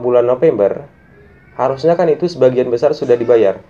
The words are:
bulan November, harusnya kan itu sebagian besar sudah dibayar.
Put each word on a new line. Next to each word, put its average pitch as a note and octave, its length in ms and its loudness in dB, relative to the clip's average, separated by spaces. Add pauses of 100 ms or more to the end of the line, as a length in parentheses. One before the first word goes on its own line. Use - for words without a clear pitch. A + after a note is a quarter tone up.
bulan A#2+ 240 2
November, B2 640 0 (640)
harusnya C3+ 400 -2
kan E3+ 160 0
itu D3+ 160 -2
sebagian B2+ 480 -4
besar D3 240 0
sudah B2+ 160 0
dibayar. A2+ 560 2